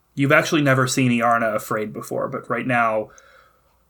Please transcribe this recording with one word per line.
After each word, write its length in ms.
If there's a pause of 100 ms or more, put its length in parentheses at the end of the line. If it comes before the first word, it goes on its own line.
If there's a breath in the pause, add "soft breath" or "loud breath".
(160)
You've 160
actually 300
never 260
seen 240
Iarna 440
afraid 360
before, 380
but 200
right 180
now, 420 (800 soft breath)